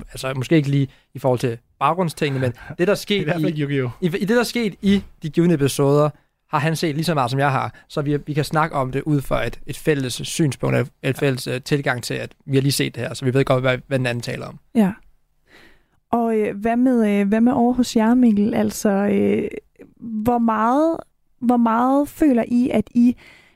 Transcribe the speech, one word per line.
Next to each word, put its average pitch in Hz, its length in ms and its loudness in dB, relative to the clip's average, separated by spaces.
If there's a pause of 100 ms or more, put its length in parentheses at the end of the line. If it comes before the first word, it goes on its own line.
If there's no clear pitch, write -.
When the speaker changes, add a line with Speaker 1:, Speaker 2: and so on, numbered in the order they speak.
(120)
Speaker 1:
Altså, 135 240 -8
måske 131 200 0
ikke 143 140 2
lige 139 180 2 (260)
i 139 60 -12
forhold 127 200 0
til 117 180 -2 (220)
baggrundstingene, 151 640 0
men 127 100 0 (140)
Speaker 2:
<laughs> - 120 -16
Speaker 1:
det, 175 100 0
der 202 60 2
er - 40 0
sket 202 240 -2
Speaker 2:
I - 20 -4
hvert 156 180 -2
fald 151 160 -2
Speaker 1:
i, 147 60 -2
Speaker 2:
Yu-Gi-Oh! 139 260 -2 (120)
Speaker 1:
i, 185 40 -2
i 170 40 2 (100)
det, 190 100 -4
der 240 100 4
er 233 40 2
sket 220 380 -4
i 196 220 2 (200)
de 160 60 -6
givne 170 240 2
episoder, 143 560 2 (400)
har 156 100 0
han 156 160 0
set 151 200 -2
lige 156 100 -4
så 170 80 0
meget, 127 180 0
som 135 80 -2
jeg 139 120 2
har. 120 220 -2 (140)
Så - 140 -6
vi, 147 160 -2 (100)
vi 151 60 -6
kan 143 120 -2
snakke 160 300 -2
om 131 160 -2
det 135 100 -4
ud 147 200 0
fra 123 260 -2
et, 120 180 -10
et - 120 -10
fælles 139 360 -2 (100)
synspunkt, 131 520 -2
et, 123 120 0 (160)
et 139 140 -2
fælles, 135 300 -2
øh, 127 140 -6
tilgang 139 420 -2
til, - 100 -8
at 120 180 -8 (140)
vi 135 120 0
har 135 40 4
lige 139 100 2
set 135 240 -2
det 120 80 -8
her, 123 100 -8
så - 120 -8
vi 127 80 0
ved 135 120 4
godt, 131 160 2
hvad, 127 160 0 (100)
hvad 135 120 -2
den 127 80 0
anden 120 140 -4
taler 127 240 -8
om. 139 140 -16 (160)
Speaker 3:
Ja. 202 160 4 (1200)
Og, 233 260 0
øh, 202 220 -2
hvad 226 180 0
med, 233 440 2
øh, 202 60 2
hvad 220 140 2
med 240 120 4
over 240 200 2
hos 247 220 0
jer, 226 180 4
Mikkel? 226 400 4
Altså, 214 360 0
øh, 202 580 0 (520)
hvor 233 380 -2
meget, 233 600 2 (420)
hvor 247 180 2
meget 247 520 2
føler 254 380 2
I, 240 220 2
at - 220 0
I 240 240 4 (400)